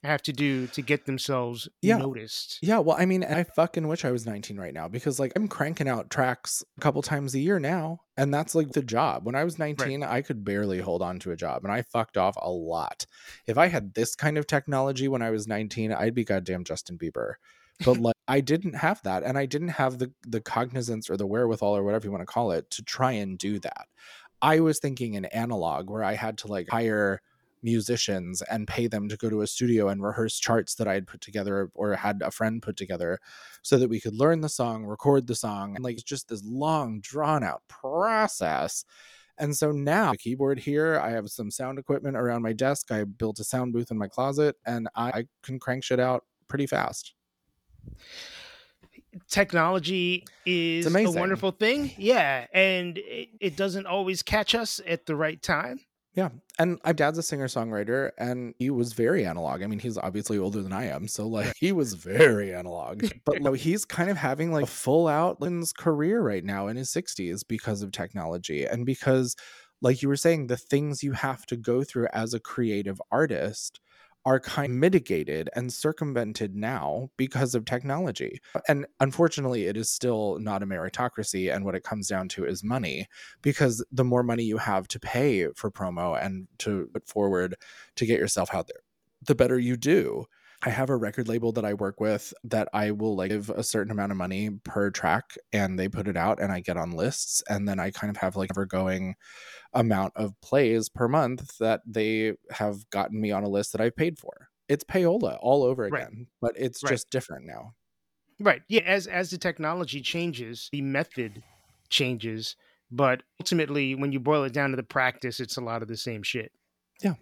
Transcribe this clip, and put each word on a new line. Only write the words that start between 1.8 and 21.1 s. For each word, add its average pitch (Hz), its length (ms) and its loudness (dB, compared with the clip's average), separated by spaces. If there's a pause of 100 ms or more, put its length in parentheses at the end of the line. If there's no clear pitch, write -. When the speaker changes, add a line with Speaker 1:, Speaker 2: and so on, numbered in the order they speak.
Speaker 2:
Yeah. 214 160 6
Speaker 1:
noticed. 123 640 -6
Speaker 2:
Yeah, 208 160 4
well, 156 200 4
I 175 60 6
mean, 185 200 4
I 156 200 2
fucking 165 420 0
wish 156 200 -2
I 131 40 2
was 120 140 0
nineteen 104 320 -8
right 90 160 -8
now 82 160 -8
because, 123 320 -2
like, 131 160 0
I'm 107 120 0
cranking 151 400 -2
out 117 200 -2
tracks - 560 0 (140)
a - 20 -10
couple 143 220 2
times 139 320 -2
a 135 60 0
year 185 180 2
now, 160 420 -2 (160)
and 139 160 4
that's, 151 220 -2
like, 156 180 2
the 143 100 2
job. 113 440 0
When 120 80 -2
I 143 100 2
was 165 140 -4
Speaker 1:
Right. 151 180 -2
Speaker 2:
nineteen, 135 260 -2
I 123 200 0
could 110 220 -6
barely 101 340 0
hold 87 240 0
on 90 160 -4
to 90 140 -6
a 82 40 -4
job, 76 280 -4
and 98 80 -2
I 123 100 0
fucked - 340 -2
off 98 240 4
a 87 100 -4
lot. 82 540 -4 (420)
If 113 120 2
I 165 80 8
had 120 260 -2
this 117 220 0
kind 151 240 0
of 147 80 -2
technology 139 600 0
when 135 120 0
I 113 100 0
was 107 160 -2
nineteen, 110 460 -2
I'd 110 220 2
be 120 100 2
goddamn 92 400 -2
Justin 85 320 -8
Bieber. 67 380 -4 (500)
But, 123 140 8
Speaker 1:
<laughs> - 20 0
Speaker 2:
like, 117 140 4 (140)
I 139 120 4
didn't 156 340 0
have 175 280 0
that, 95 220 -2
and 131 140 0
I 139 80 0
didn't 147 220 -2
have 131 300 0
the, 127 140 -2 (140)
the 113 140 -2
cognizance 120 680 -2